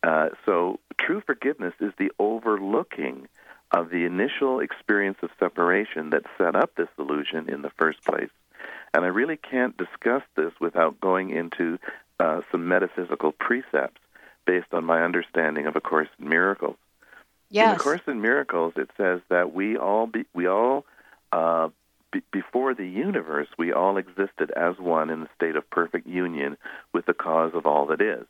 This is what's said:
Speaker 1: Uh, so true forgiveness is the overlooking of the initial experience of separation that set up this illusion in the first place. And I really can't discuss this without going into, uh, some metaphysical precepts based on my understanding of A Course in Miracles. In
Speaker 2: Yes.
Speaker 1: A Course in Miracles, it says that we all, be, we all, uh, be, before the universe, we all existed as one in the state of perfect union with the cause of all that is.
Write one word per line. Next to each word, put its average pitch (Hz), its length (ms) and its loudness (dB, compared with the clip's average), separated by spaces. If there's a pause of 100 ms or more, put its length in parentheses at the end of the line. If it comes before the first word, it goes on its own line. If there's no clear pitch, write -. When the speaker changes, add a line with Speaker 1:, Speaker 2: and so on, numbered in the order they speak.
Speaker 1:
Uh, 80 280 4 (160)
so 90 340 2 (180)
true 202 280 -2
forgiveness 131 540 -4
is 101 180 -2
the 95 220 -2
overlooking 107 1080 -2 (440)
of 85 180 0
the 87 160 0
initial 127 560 0
experience 101 600 0
of 85 160 -6
separation 90 760 0
that 78 120 0 (140)
set 87 180 2
up 139 200 2
this 85 120 -2 (100)
illusion 73 520 -4
in 71 120 -6
the 73 100 -8
first 80 340 0
place. - 240 4 (640)
And 90 120 4
I 92 40 2
really 139 280 0
can't 127 400 -2
discuss 117 460 -2 (120)
this 80 240 0
without 82 400 2
going 92 300 0
into, 85 480 -2 (420)
uh, 82 220 2 (100)
some 85 160 -2
metaphysical 90 680 0
precepts - 680 -2 (440)
based 90 280 0
on 85 120 0
my 82 180 4
understanding 82 640 0
of 78 80 -4
A 78 60 0
Course 78 260 0 (100)
in 73 120 -10
Miracles. 87 480 0 (720)
In 196 40 -4
Speaker 2:
Yes. 208 240 6
Speaker 1:
A - 40 -2
Course 156 240 2
in 123 140 -4
Miracles, 110 560 2
it 71 200 -4
says 90 320 2
that 87 240 2
we 101 240 0
all, 104 300 2
be, 113 260 -6
we 87 140 0
all, 120 380 2 (460)
uh, 82 380 2 (420)
be, 139 100 -4 (100)
before 127 420 -2
the 98 140 -8
universe, 90 600 -4 (100)
we 85 160 0
all 98 240 2
existed 95 540 -4
as 87 280 0
one 82 300 0
in 80 120 -4
the 78 140 -10
state 82 200 -2
of 76 140 -4
perfect 85 380 -2
union 82 500 -4 (360)
with 85 120 0
the 87 80 0
cause 80 400 2
of 82 120 -2
all 73 220 4
that 78 140 0
is. 87 280 -2